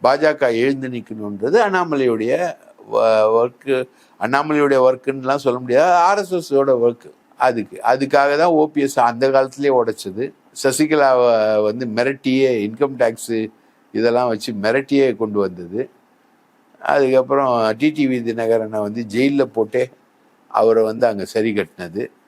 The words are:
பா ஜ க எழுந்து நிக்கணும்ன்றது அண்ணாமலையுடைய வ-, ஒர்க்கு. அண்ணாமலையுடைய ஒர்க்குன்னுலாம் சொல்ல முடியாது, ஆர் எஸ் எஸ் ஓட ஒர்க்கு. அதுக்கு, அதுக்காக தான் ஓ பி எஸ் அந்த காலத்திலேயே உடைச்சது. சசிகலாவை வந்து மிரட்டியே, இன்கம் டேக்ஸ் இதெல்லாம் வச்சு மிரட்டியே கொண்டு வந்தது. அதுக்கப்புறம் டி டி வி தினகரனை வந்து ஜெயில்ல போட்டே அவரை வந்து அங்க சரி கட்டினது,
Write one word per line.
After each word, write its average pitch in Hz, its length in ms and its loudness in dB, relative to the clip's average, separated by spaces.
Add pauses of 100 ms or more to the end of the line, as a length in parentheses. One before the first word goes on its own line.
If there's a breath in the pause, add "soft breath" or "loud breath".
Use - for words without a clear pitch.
பா 123 100 2 (100)
ஜ 151 200 2
க 131 80 2 (140)
எழுந்து 135 320 -2
நிக்கணும்ன்றது 107 640 -4 (100)
அண்ணாமலையுடைய 139 680 0 (600)
வ-, 113 140 2 (320)
ஒர்க்கு. 127 360 -4 (500 soft breath)
அண்ணாமலையுடைய 143 600 2
ஒர்க்குன்னுலாம் 135 580 -2
சொல்ல 123 180 0
முடியாது, 135 280 2 (180)
ஆர் 202 140 0
எஸ் 180 160 -6
எஸ் 160 120 -10 (100)
ஓட 135 140 2 (100)
ஒர்க்கு. 120 240 -2 (380)
அதுக்கு, 113 300 -4 (140)
அதுக்காக 139 500 2
தான் 170 180 2
ஓ - 20 4 (140)
பி 147 120 -2
எஸ் 139 100 -6 (120)
அந்த 117 160 -2 (100)
காலத்திலேயே 135 440 0
உடைச்சது. 110 460 -4 (380)
சசிகலாவை 135 680 2 (360)
வந்து 123 180 -6 (100)
மிரட்டியே, 131 540 0 (160)
இன்கம் 135 340 -4
டேக்ஸ் 113 320 -2 (680 soft breath)
இதெல்லாம் 117 320 2
வச்சு 110 180 -6 (140)
மிரட்டியே 135 440 2 (140)
கொண்டு 104 240 -4
வந்தது. 90 360 -8 (1120)
அதுக்கப்புறம் 135 580 2 (300)
டி 147 160 2
டி 151 160 -2
வி 127 60 -2 (100)
தினகரனை 113 580 -2
வந்து 107 160 -6 (120)
ஜெயில்ல 139 300 2 (120)
போட்டே 113 280 0 (760)
அவரை 113 300 4
வந்து 117 200 -2
அங்க 101 240 -6
சரி 110 240 0
கட்டினது, 92 460 -6 (240)